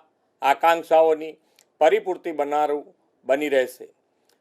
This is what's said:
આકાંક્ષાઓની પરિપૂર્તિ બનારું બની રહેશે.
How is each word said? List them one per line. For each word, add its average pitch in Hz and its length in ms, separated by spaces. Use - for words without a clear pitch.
આકાંક્ષાઓની 160 920
પરિપૂર્તિ 175 560
બનારું 147 460
બની 143 280
રહેશે. 127 320